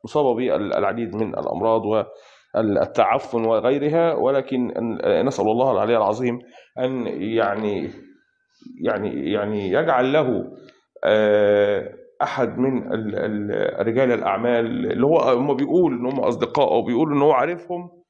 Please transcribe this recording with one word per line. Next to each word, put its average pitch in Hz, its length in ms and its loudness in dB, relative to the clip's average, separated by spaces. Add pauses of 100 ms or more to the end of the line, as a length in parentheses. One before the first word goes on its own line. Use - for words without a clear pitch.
مصاب 120 320 0
بالعديد 101 800 -2
من 107 140 -2 (100)
الأمراض 113 460 0
والتعفن 110 1600 -2
وغيرها، 143 680 0
ولكن 131 580 0
أن-، 113 300 -4
آه، 85 200 2
نسأل 101 240 0
الله 120 260 2
العلي 110 260 2
العظيم 117 420 0 (400)
أن 127 280 -4
يعني، 101 840 -2 (920)
يعني، 98 480 -2
يعني 104 400 -2
يجعل 131 420 2
له، 127 300 0 (600)
آه، 104 880 4 (280)
أحد 123 360 -2
من 127 360 -2
ال-، 107 220 -4
ال-، 104 720 -2
رجال 123 240 2
الأعمال 117 800 0
اللي 120 140 2
هو 156 140 4
هم 131 360 2
بيقول 147 380 2
إن 120 120 -4
هم 135 140 -2
أصدقاء 120 520 0
أو 110 140 2
بيقول 143 280 0
إن 143 80 2
هو 147 100 6
عارفهم 175 580 -2 (200)